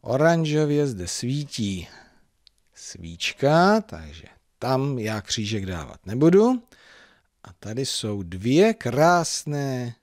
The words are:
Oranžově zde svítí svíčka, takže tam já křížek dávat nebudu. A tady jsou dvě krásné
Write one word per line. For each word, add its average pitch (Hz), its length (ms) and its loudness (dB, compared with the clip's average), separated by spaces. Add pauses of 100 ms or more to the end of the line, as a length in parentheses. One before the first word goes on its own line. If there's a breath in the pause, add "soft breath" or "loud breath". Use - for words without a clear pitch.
Oranžově 151 840 2
zde 92 200 -6
svítí 120 800 -6 (880 loud breath)
svíčka, 151 1040 0
takže 80 460 -16 (320)
tam 131 400 -2
já 107 220 -4
křížek 104 440 -6
dávat 85 400 -10
nebudu. 185 580 4 (800 soft breath)
A 90 100 -20
tady 117 320 -8
jsou 104 380 -4
dvě 123 500 2
krásné 143 1300 0